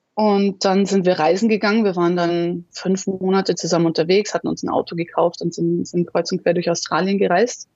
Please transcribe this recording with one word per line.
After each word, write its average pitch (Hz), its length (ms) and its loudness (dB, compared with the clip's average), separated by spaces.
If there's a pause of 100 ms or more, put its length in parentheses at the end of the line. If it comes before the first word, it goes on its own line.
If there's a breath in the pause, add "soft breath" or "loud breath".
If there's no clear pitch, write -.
(140)
Und 202 500 2
dann 196 220 4
sind 190 220 0
wir 180 100 4
reisen 180 320 2
gegangen. 214 360 2
Wir 185 100 0
waren 175 200 2
dann 175 560 -2
fünf - 360 -4
Monate 190 480 0
zusammen 165 320 0
unterwegs, 175 480 0
hatten - 120 -6
uns - 140 -4
ein - 80 -6
Auto - 260 -2
gekauft 170 460 -2
und 175 140 -4
sind, 175 320 -2
sind 175 180 -2
kreuz 170 260 -4
und 185 120 -4
quer 175 100 2
durch 175 160 -2
Australien 175 480 -2
gereist. 196 580 0